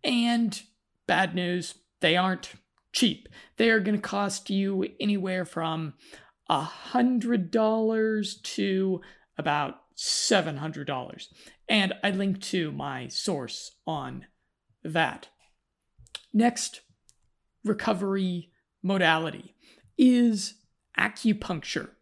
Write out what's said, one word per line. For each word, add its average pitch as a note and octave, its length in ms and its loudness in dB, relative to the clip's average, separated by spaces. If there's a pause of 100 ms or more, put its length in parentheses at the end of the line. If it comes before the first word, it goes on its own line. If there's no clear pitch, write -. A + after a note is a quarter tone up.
And A#3 560 0 (460)
bad F3 280 2
news, F3+ 400 -2 (260)
they E3+ 160 4
aren't F#3 360 0 (400)
cheap. - 360 0 (280)
They A3+ 140 4
are A3 100 4
gonna G#3 180 0
cost G3+ 520 -4
you G3 360 0 (140)
anywhere F#3 460 0
from D#3+ 480 -4 (560)
a D3+ 100 4
hundred A#3 880 0
dollars A3 920 2
to F#3+ 580 0 (380)
about D3 420 -2 (140)
seven D#3+ 640 0
hundred D3 280 -8
dollars. - 460 -8 (360)
And G3 260 2 (100)
I G3+ 60 2
link G3 320 0
to E3 300 -2
my C3+ 360 -8
source - 640 -6 (140)
on C3 400 -6 (560)
that. D#3+ 460 -2 (1040)
Next A#3 500 0 (800)
recovery G3 880 -2 (320)
modality E3 720 0 (420)
is A#3+ 580 4 (440)
acupuncture. - 920 -2 (120)